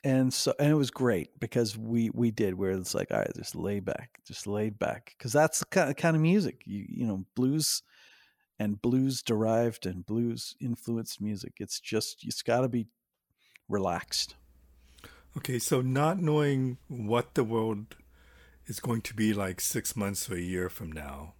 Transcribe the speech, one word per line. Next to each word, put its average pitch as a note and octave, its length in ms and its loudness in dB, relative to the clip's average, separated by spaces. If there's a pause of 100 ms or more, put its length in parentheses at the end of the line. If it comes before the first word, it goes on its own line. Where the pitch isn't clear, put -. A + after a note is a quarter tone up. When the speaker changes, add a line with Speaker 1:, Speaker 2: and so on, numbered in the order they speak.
Speaker 1:
and C3 280 4
so, - 280 0
and D3 100 6
it D3+ 60 6
was C#3 160 2
great A2+ 480 0
because A2+ 380 0
we, A2+ 340 0
we A#2+ 180 2
did G#2 260 0
where F#2+ 160 0
it's F#2 220 -2
like, - 160 -2
"All - 100 0
right, - 160 -2
just - 200 -10
lay G2 240 -2
back, - 480 -8
just - 180 -12
laid G#2 320 -2
back." - 400 -6
'Cause A#2 160 -8
that's D3+ 260 4
the - 60 -4
ki-, D3+ 300 2
kind E3 200 2
of D#3 60 4
music, E3+ 440 2
you, G2+ 220 -8
you - 200 -4
know, F#2+ 180 -2 (100)
blues C#3 460 0 (760)
and G#2 220 -2
blues C3 420 2
derived A2+ 640 2
and F2+ 180 -6
blues A#2 560 -2
influenced A#2 600 -4
music. G#2 380 -6
It's - 200 -6
just, - 440 -4
it's - 200 -8
gotta B2 260 2
be A#2 180 -2 (800)
relaxed. F#2 680 -2 (1040)
Speaker 2:
Okay, B2+ 200 -4
so B2+ 240 2
not C#3+ 400 2
knowing C#3+ 560 2 (100)
what A#2+ 460 0
the C#3 100 4
world A2 520 -2 (720)
is - 120 -10
going A2+ 240 -2
to - 120 -10
be A2 180 4
like G2 260 -2
six - 360 -4
months G2+ 340 -2
or F#2+ 60 -4
a F2 60 -2
year F2+ 280 -2
from - 220 -12
now D2 480 -10